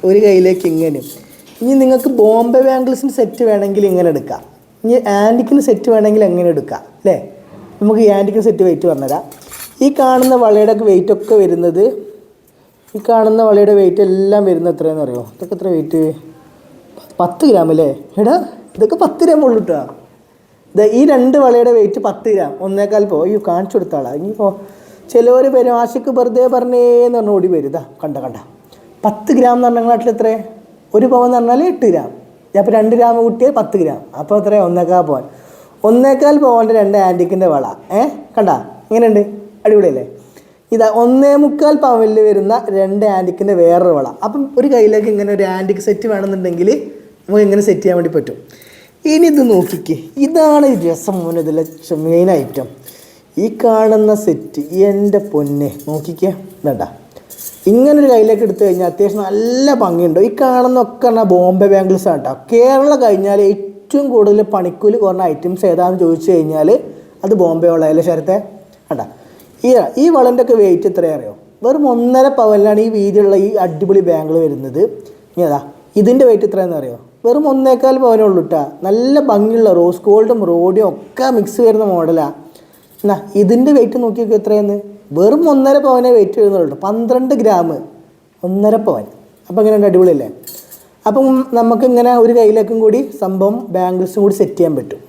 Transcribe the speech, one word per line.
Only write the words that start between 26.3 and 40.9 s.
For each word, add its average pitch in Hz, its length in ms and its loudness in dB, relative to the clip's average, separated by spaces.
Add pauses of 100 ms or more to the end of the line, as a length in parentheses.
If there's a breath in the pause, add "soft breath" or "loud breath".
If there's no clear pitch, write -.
പറഞ്ഞേ" 247 260 0 (240)
എന്ന് 240 140 -2
പറഞ്ഞ് 208 160 -2
ഓടി 185 180 0
വരും. 139 180 -4
ഇതാ 156 100 -8 (200)
കണ്ട, 147 240 -8
കണ്ട, 110 120 -12 (680 loud breath)
പത്ത് 208 320 -4
ഗ്രാം 247 200 4
എന്ന് 247 100 0
പറഞ്ഞ 233 240 -2
നാട്ടിൽ 233 220 0
എത്ര? 220 140 -2 (680)
ഒരു 247 180 2
പവൻ 247 160 2
എന്ന് 247 100 0
പറഞ്ഞാൽ 240 320 0
എട്ട് 254 200 -2
ഗ്രാം. 147 200 -4 (480)
അപ്പോൾ 202 180 0
രണ്ട് 220 220 2
ഗ്രാം 233 240 2
കൂട്ടിയാൽ 233 360 0
പത്ത് 208 240 -4
ഗ്രാം. 139 160 -4 (220)
അപ്പോൾ 208 200 -2
എത്ര? 202 120 -2 (140)
ഒന്നേകാൽ 175 420 0
പവൻ. 131 160 -4 (640 loud breath)
ഒന്നേകാൽ 269 560 4
പവൻ്റെ 226 360 2
രണ്ട് 202 260 0
ആൻറ്റിക്കിൻ്റെ 180 480 0
വള. 131 100 -2 (340)
ഏ, 247 40 0 (340)
കണ്ട 202 120 2 (420)
എങ്ങനെയുണ്ട്? 220 320 2 (420)
അടിപൊളിയല്ലേ? 185 400 2 (680 soft breath)
ഇതാ 220 120 2 (140)